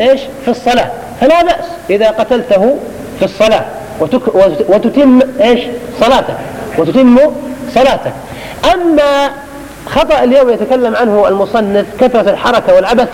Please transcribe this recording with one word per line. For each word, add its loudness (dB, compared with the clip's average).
إيش؟ 2
"في -2
الصلاة"، 0
فلا 4
بأس -2
إذا 2
قتلته 0
في 0
الصلاة 0
وتك-، -2
وت-، 2
وتتم 4
إيش؟ 2
صلاتك، 0
وتتم 4
صلاتك. 0
أما 2
خطأ 0
اليوم 4
يتكلم 0
عنه 2
المصنف 0
كثرة 2
الحركة 0
والعبث 2